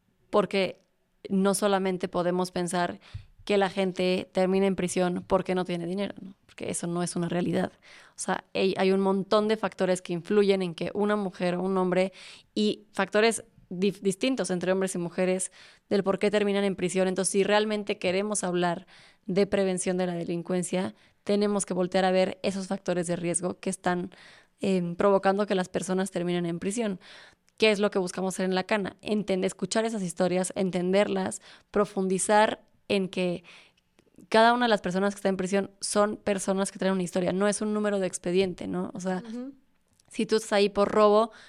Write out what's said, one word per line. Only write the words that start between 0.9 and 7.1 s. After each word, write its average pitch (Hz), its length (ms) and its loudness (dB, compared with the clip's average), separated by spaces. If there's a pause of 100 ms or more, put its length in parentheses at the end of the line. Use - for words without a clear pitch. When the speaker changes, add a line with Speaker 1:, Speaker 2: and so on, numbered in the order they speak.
Speaker 1:
no 196 240 2
solamente 190 540 0
podemos 180 440 -2
pensar 180 480 -2 (460)
que 202 120 0
la 196 120 2
gente 185 640 -2
termina 190 360 2
en 190 80 0
prisión 180 500 -2
porque 185 300 0
no 185 100 0
tiene 170 220 -6
dinero, 190 340 -6
¿no? 190 140 -18 (100)
Porque - 240 -12
eso - 180 -6
no 170 140 -2
es 196 140 -4